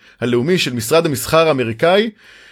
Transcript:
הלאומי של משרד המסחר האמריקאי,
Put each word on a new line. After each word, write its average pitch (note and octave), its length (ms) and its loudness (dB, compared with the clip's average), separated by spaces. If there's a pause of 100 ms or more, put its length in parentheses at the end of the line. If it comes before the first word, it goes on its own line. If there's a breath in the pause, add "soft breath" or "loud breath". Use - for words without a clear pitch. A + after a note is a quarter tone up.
(220 soft breath)
הלאומי B2 360 0
של C#3+ 160 -2
משרד C3+ 320 0
המסחר D#3+ 420 0
האמריקאי, D#3 600 0 (420 loud breath)